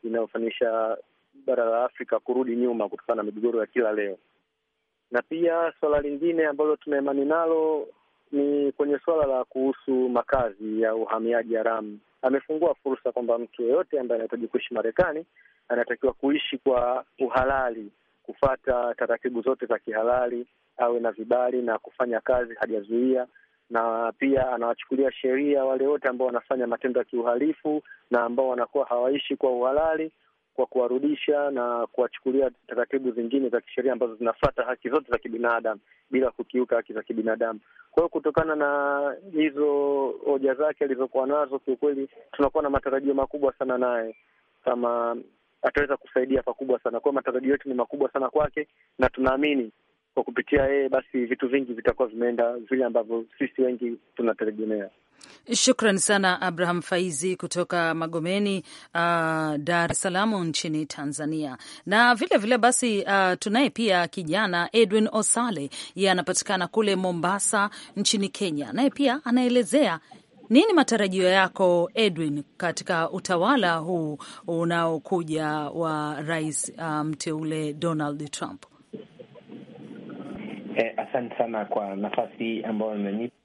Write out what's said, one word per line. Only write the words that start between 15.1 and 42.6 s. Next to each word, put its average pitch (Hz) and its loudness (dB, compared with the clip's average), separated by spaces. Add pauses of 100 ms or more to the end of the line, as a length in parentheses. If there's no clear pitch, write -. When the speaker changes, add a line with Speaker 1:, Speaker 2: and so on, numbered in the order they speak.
Speaker 1:
anatakiwa 120 0
kuishi 139 0
kwa 123 0 (140)
uhalali, 127 0 (320)
kufata 123 0
taratibu 120 -2
zote 127 0
za 113 0
kihalali, 120 0 (300)
awe 120 2
na 117 0
vibali 123 0
na 117 0
kufanya 120 -4
kazi 123 0
hajazuia, 117 0 (420)
na 117 0
pia 135 2
anawachukulia 123 -2
sheria 135 0
wale 135 0
wote 143 0
ambao 127 0
wanafanya 123 -2
matendo 120 0
ya 117 -2
kiuhalifu 135 0 (280)
na 120 2
ambao 120 0
wanakuwa 123 0
hawaishi 131 0
kwa 135 0
uhalali, 156 0 (420)
kwa 127 0
kuwarudisha 139 0
na 120 -2
kuwachukulia 127 0 (160)
taratibu 123 -2
zingine 120 0
za 117 0
kisheria 127 -2
ambazo 117 -2
zinafata 120 0
haki 123 -4
zote 131 0
za 120 0
kibinadamu 113 -2 (320)
bila 131 2
kukiuka 123 -2
haki 113 -2
za 107 -8
kibinadamu. 113 -2 (320)
Kwa 160 2
hiyo 170 0
kutokana 156 0
na 143 0 (160)
hizo 151 0 (580)
hoja 135 2
zake 151 -2
alizokuwa 131 -2
nazo, 139 0
kiukweli 139 -2 (220)
tunakuwa 147 0